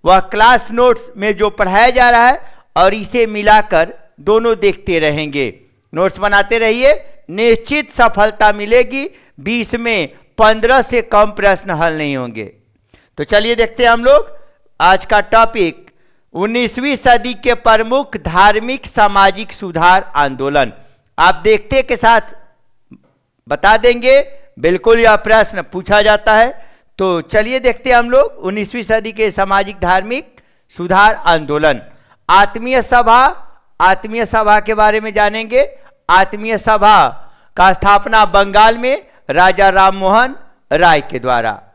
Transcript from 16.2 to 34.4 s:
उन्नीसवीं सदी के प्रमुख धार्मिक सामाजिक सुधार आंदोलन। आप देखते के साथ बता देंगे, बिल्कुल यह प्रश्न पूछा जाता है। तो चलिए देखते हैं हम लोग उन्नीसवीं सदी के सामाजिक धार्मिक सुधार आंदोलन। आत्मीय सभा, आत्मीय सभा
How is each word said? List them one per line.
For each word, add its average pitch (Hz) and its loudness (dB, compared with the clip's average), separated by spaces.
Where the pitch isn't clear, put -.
उन्नीसवीं 240 -4
सदी 240 0
के 240 -2
प्रमुख 233 -2
धार्मिक 208 0
सामाजिक 196 0
सुधार 180 0
आंदोलन। 139 -2
आप 180 4
देखते 220 -2
के 240 -6
साथ 226 0
बता 214 2
देंगे, 240 2
बिल्कुल 180 0
यह 220 4
प्रश्न 208 0
पूछा 196 -2
जाता 208 0
है। 233 0
तो 185 -2
चलिए 220 -4
देखते 247 -4
हैं 247 4
हम 240 0
लोग 269 0
उन्नीसवीं 208 -8
सदी 220 -4
के 220 -2
सामाजिक 196 -4
धार्मिक 185 -4
सुधार 190 2
आंदोलन। 151 -2
आत्मीय 220 2
सभा, 240 2
आत्मीय 196 0
सभा 214 2